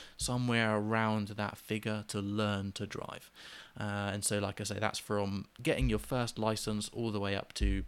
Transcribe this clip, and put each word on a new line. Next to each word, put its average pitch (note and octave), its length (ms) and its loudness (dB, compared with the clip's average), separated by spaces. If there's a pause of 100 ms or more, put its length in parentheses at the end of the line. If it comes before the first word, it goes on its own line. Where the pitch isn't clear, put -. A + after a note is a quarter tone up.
(160)
somewhere A#2 640 2
around G#2+ 520 2
that G#2 280 -4
figure G#2+ 500 -2
to G#2+ 140 -2
learn G2+ 520 0
to G#2 120 -4
drive. - 440 -10 (480)
Uh, G2+ 360 0
and G#2 100 -2
so, G#2 160 2
like G2+ 220 -2
I - 20 -4
say, G2+ 160 -2
that's G#2+ 200 0
from G2+ 480 0 (140)
getting C3 280 4
your G#2+ 100 4
first A#2+ 400 -2
license G#2+ 540 0
all A2+ 180 0
the G#2 80 0
way G2 160 0
up - 180 -6
to G2 340 2